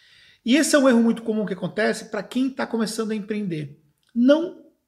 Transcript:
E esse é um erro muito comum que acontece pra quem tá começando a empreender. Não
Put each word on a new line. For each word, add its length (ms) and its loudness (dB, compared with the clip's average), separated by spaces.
E 100 2
esse 220 4
é 20 6
um 100 6
erro 140 4
muito 200 0
comum 220 -4
que 100 -6
acontece 500 -4
pra 180 -8
quem 260 -4
tá 160 -6
começando 460 -4
a 60 -4
empreender. 640 -8
Não 500 2